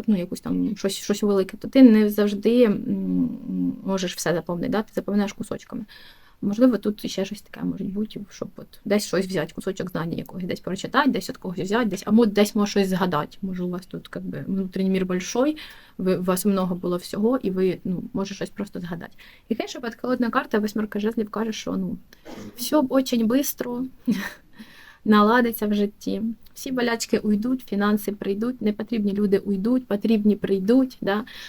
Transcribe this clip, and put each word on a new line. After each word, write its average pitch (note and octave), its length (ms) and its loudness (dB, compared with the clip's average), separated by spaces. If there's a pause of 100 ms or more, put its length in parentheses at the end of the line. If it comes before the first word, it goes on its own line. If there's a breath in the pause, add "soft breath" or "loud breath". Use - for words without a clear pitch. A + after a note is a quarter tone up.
ну, G#3 100 4
якусь F3 240 -6
там F3+ 360 -2
щось, G3+ 180 -2
щось - 280 -2
велике, G3 340 2
то - 100 -10
ти C4+ 160 8
не G#3+ 260 8
завжди, G#3 540 2
м, F#3 1200 0
можеш F3+ 300 -2
все - 180 0
заповнити, E3+ 380 -2
да? G3+ 100 0
Ти - 140 -14
заповняєш G3+ 380 0
кусочками. - 520 -10 (560 loud breath)
Можливо, G#3+ 360 4
тут G#3 340 -4
ще F#3+ 140 -4
щось G#3 160 -10
таке - 240 -12
може F3+ 180 -4
бути, G#3 360 -6 (100)
щоб - 260 -10
от - 300 -20
десь G#3 220 0
щось F#3+ 180 0
взяти, F3+ 300 -4
кусочок F#3 360 -6
знання E3 260 -4
якогось, F3+ 260 -10
десь F3+ 160 -6
прочитати, B3+ 500 0
десь A#3 200 -2
от - 80 -12
когось F3+ 220 -8
взяти, G#3 260 0
десь, G3 200 -4
а G#3 60 -2
мо-, A#3 140 8
десь G#3 300 2
може G#3 160 2
щось G3 160 2
згадати. F3+ 540 0
Може, F#3 220 -6
у F3+ 60 -2
вас F3+ 160 -6
тут, - 220 -14
как F#3 160 -10
би, F3+ 240 -8
внутрішній F#3+ 420 -2
мір F#3 160 2
большой, A#3+ 520 0 (400 loud breath)
ви, F#3 200 2
у F3+ 60 -4
вас F3+ 220 0
много F#3 300 2
було F3+ 220 -2
всього, A3 400 0
і G3+ 140 -2
ви, F#3 320 0
ну, F3+ 200 -4 (100)
може G3 220 -4
щось - 140 -8
просто G3+ 300 -10
згадати. E3+ 340 -10 (360 loud breath)
І, A3+ 60 -2
звісно, E4 260 -6
підколодна B3 480 -2
карта, B3 300 0
восьмерка G#3+ 400 -2
жезлів, G#3+ 300 -2
каже, A3 220 -4
що, F#3 260 -6
ну, F3+ 200 -4 (580 loud breath)
все C4+ 220 0
очень C4 500 2
бистро B3 580 -2 (220)
<laughs> - 1000 -8
наладиться G#3+ 640 4
в G#3 60 0
житті. G3+ 480 -2 (360)
Всі C4+ 140 -8
болячки A#3 480 0
уйдуть, A3 420 0
фінанси G#3 500 0
прийдуть, G#3 500 -4
непотрібні G#3 520 0
люди G3 240 4
уйдуть, G3+ 500 0
потрібні G#3 480 4
прийдуть, G#3 680 2
да? G#3 220 0 (260 loud breath)